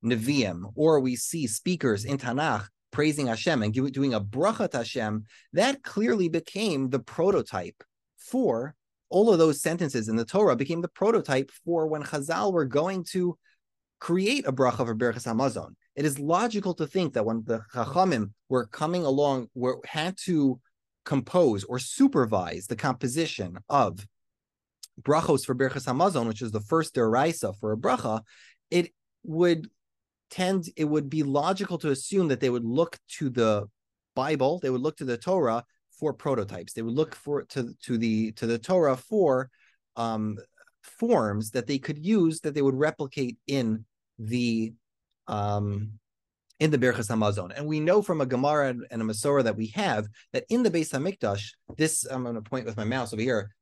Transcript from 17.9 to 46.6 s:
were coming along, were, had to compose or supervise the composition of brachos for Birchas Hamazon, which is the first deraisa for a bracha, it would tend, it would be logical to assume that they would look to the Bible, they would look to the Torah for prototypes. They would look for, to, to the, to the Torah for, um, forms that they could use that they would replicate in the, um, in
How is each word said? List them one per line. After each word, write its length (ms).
were 160
coming 400
along, 480
were, 320
had 400
to 340
compose 580
or 140
supervise 880
the 100
composition 840
of 360
brachos 420
for 120
Birchas 320
Hamazon, 400
which 160
is 80
the 80
first 340
deraisa 640
for 140
a 60
bracha, 440
it 220
would 440
tend, 360
it 80
would 260
be 140
logical 560
to 100
assume 380
that 120
they 120
would 140
look 420
to 220
the 380
Bible, 440
they 100
would 120
look 160
to 80
the 120
Torah 460
for 140
prototypes. 600
They 100
would 100
look 220
for, 280
to, 300
to 140
the, 360
to 120
the 140
Torah 360
for, 540
um, 420
forms 680
that 140
they 140
could 260
use 360
that 120
they 80
would 140
replicate 640
in 380
the, 540
um, 640
in 100